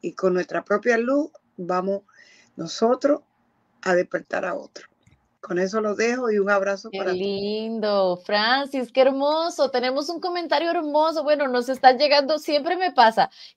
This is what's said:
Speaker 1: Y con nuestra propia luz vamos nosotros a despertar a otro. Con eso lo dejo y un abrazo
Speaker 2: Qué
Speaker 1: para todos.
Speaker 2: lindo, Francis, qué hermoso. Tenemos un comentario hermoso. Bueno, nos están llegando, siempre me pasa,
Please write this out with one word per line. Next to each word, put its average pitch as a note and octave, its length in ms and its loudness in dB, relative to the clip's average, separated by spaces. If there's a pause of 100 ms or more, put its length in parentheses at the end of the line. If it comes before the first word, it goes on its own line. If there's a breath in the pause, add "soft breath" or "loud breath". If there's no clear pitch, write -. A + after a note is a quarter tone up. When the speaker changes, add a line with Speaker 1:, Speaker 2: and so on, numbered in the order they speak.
Speaker 1:
Y E3+ 120 -8
con F#3 200 0
nuestra F3 300 -4
propia A3 340 0
luz C4+ 320 0 (260)
vamos F#3 460 -4 (540 soft breath)
nosotros A3+ 680 0 (600)
a F#3 120 2
despertar F3+ 520 -2
a F3 100 -6
otro. - 320 -16 (520)
Con F3 200 -6
eso F#3+ 220 -2
lo G#3 140 -2
dejo A#3+ 360 0
y G#3 60 2
un G3 120 2
abrazo G3 440 0
Speaker 2:
Qué F#3+ 40 -6
Speaker 1:
para F#3+ 180 -2
todos. G3 300 -4
Speaker 2:
lindo, G#3 720 -2
Francis, A#3+ 760 -2
qué - 80 4
hermoso. C#4+ 680 2
Tenemos C4 400 -2
un E4+ 100 -8
comentario E4+ 500 -2
hermoso. D#4 540 0
Bueno, C#4+ 240 2
nos B3 220 -2
están C4 280 6
llegando, C#4+ 400 2
siempre D4+ 380 -2
me F4+ 160 -2
pasa, A3 380 4 (260 loud breath)